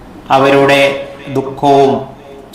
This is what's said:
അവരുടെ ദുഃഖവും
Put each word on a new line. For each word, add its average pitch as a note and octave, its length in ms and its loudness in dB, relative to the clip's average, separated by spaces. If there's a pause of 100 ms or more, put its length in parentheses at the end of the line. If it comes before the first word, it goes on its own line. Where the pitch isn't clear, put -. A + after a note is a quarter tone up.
(360)
അവരുടെ C#3 460 2 (540)
ദുഃഖവും C#3 560 0 (640)